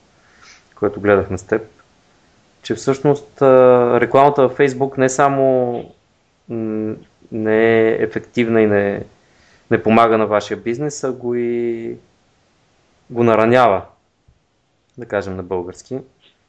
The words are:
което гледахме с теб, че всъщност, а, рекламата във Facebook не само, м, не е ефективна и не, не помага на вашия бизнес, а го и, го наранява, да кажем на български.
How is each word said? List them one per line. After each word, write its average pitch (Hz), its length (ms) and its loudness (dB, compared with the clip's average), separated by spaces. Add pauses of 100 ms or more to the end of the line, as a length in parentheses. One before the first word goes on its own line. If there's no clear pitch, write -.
(760)
което 101 260 -4
гледахме 95 360 0
с - 60 -12
теб, - 180 -4 (1000)
че 113 140 -6
всъщност, - 640 -4
а, 123 600 6
рекламата 139 400 2
във 123 160 0
Facebook 131 400 -2
не 131 120 2
само, 131 760 0 (640)
м, 110 460 -6 (360)
не 113 480 2
е 113 240 0
ефективна 113 580 -2
и 107 60 4
не, 101 360 -2 (680)
не 113 120 -2
помага 113 340 4
на 107 100 0
вашия 104 300 -2
бизнес, 123 460 -8
а 131 80 -4
го 120 240 -6
и, 120 600 -6 (1120)
го 120 140 -2
наранява, 113 580 2 (1160)
да 120 80 -14
кажем 98 300 -6
на 92 80 -10
български. 92 560 -10 (500)